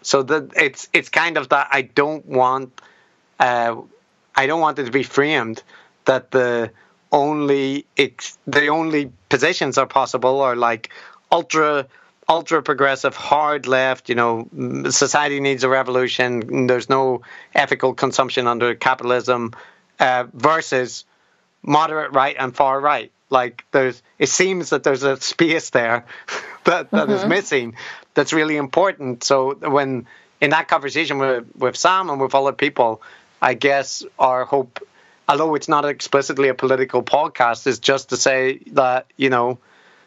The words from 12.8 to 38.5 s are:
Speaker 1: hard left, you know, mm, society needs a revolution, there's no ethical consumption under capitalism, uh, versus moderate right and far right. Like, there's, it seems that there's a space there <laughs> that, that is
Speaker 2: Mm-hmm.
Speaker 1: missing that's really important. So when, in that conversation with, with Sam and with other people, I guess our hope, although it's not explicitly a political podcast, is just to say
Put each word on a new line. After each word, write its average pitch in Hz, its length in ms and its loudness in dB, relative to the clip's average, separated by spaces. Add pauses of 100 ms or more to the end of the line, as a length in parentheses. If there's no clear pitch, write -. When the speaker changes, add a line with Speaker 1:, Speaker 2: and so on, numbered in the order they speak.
Speaker 1:
hard 147 540 0
left, 131 400 0
you 123 80 -2
know, 120 400 0
mm, 135 360 -4
society 143 460 0
needs 139 240 0
a 131 60 2
revolution, 127 960 0
there's 123 220 0
no 131 340 0 (320)
ethical 135 400 0
consumption 127 540 0
under 120 260 0
capitalism, 120 800 0 (480)
uh, 127 320 2
versus 135 720 0 (600)
moderate 151 460 0
right 139 260 2
and 131 160 -6
far 135 260 2
right. 139 300 -2 (200)
Like, 123 420 0
there's, 131 300 0 (160)
it 143 100 2
seems 180 420 0
that 139 120 0
there's 135 200 0
a 135 180 0
space 160 500 -2
there 117 340 0 (300)
<laughs> - 300 -14
that, 170 260 0
that 156 200 0
is 139 100 0
Speaker 2:
Mm-hmm. 202 80 -2
Speaker 1:
missing 127 480 -2 (380)
that's 147 180 0
really 156 240 0
important. 143 680 -2
So 135 300 2
when, 135 520 -2 (340)
in 147 100 2
that 160 180 2
conversation 143 500 -2
with, 127 280 -2 (100)
with 127 200 -2
Sam 185 340 2
and 139 100 -4
with 131 140 0
other 139 180 2
people, 127 480 0 (400)
I 131 140 2
guess 139 500 -2 (140)
our 127 260 2
hope, 135 420 -4 (420)
although 151 260 0
it's - 140 -4
not 147 160 2
explicitly 139 640 0
a 127 60 0
political 127 480 0
podcast, 135 640 0
is 117 120 0
just 135 320 0
to 123 60 -2
say 131 440 0 (120)